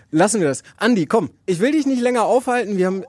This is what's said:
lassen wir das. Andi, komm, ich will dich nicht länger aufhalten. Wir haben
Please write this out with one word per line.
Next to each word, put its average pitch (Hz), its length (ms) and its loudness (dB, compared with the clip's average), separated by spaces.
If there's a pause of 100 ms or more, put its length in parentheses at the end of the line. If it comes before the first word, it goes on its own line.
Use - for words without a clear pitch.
(120)
lassen 196 280 2
wir 165 80 0
das. 135 140 -4 (160)
Andi, 202 300 2
komm, 190 240 0 (160)
ich 180 140 -2
will 254 100 2
dich 294 160 0
nicht 262 120 0
länger 240 260 0
aufhalten. 233 520 -2
Wir 180 80 2
haben 190 240 -4